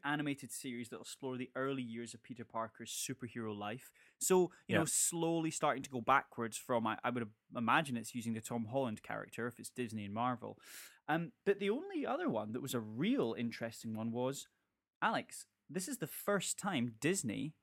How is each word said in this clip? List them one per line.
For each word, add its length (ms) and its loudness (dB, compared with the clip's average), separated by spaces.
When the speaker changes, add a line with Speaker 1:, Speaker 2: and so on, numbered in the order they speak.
Speaker 1:
animated 480 -2
series 380 -6
that'll 140 -10
explore 340 -6
the 180 -6
early 280 0
years 320 -8
of 80 -18
Peter 220 -12
Parker's 460 -6
superhero 640 -4
life. 360 -8
So, 200 6
you 80 2
Speaker 2:
Yeah. 40 8
Speaker 1:
know, 80 6
slowly 640 2
starting 320 2
to 80 -10
go 100 -2
backwards 560 4
from, 300 2
I, 180 2
I 60 2
would 180 -2
imagine 440 4
it's 160 -8
using 180 -2
the 80 -2
Tom 300 -2
Holland 320 0
character 440 -6
if 120 -8
it's 120 -12
Disney 360 -4
and 80 -6
Marvel. 440 -2
Um, 240 0
but 140 4
the 120 2
only 360 -2
other 220 0
one 240 0
that 100 -4
was 120 -4
a 40 0
real 580 2
interesting 600 -4
one 160 -2
was, 340 -2
Alex, 440 -2
this 200 -4
is 100 -6
the 80 -4
first 520 0
time 420 0
Disney 640 0